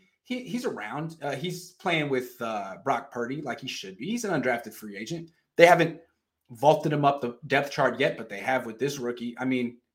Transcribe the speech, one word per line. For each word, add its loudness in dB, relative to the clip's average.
he, -6
he's -6
around. -6
Uh, -2
he's -6
playing 0
with, -2
uh, -6
Brock -2
Purdy -4
like -6
he -10
should -10
be. -8
He's -4
an 0
undrafted -2
free -14
agent. -8
They 12
haven't 6
vaulted 4
him 2
up 4
the -6
depth 2
chart 0
yet, 2
but -12
they -10
have -2
with -10
this -2
rookie. -6
I -4
mean, 0